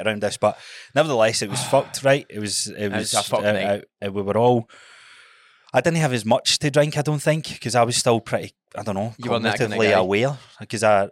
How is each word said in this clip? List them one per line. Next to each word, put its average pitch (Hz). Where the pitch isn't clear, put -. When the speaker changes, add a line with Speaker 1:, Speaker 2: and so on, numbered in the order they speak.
Speaker 1:
around 104
this. 101
But 104
nevertheless, 117
it 104
was 131
Speaker 2:
<sighs> -
Speaker 1:
fucked, -
right? 139
It -
was, 104
it -
Speaker 2:
It 101
Speaker 1:
was, 110
Speaker 2:
was -
a 104
fucked 110
Speaker 1:
uh, 104
Speaker 2:
night. 101
Speaker 1:
uh, 98
we 101
were 101
all, 120
I 127
didn't 165
have 151
as 113
much -
to 151
drink, 147
I 147
don't 151
think, 156
'cause 117
I 120
was 117
still 117
pretty, -
I -
don't 107
know, 107
Speaker 2:
You 123
were 117
that 110
kinda 110
Speaker 1:
cognitively 107
Speaker 2:
guy. 98
Speaker 1:
aware, 107
'cause 110
I, 101